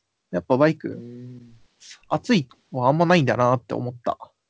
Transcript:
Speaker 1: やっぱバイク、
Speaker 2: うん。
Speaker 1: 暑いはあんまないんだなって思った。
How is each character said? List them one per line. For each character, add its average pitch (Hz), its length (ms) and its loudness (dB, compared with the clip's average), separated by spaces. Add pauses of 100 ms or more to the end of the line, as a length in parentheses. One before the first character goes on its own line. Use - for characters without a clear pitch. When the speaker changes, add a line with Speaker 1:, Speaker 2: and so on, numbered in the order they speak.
(320)
Speaker 1:
や 87 100 -4
っ - 20 -18
ぱ 127 140 0
バ 147 100 4
イ 160 80 2
ク、 113 140 -12
Speaker 2:
う 117 100 -12
ん。 120 540 -18 (560)
Speaker 1:
暑 220 260 0
い 147 140 0 (220)
は 127 180 0
あ - 20 4
ん 156 60 2
ま 170 80 2
な 175 100 4
い 165 60 4
ん 131 40 2
だ 117 120 0
な 123 160 4
っ 127 100 -2
て - 100 -10
思 123 180 -6
っ 123 120 -18
た。 - 140 -4 (320)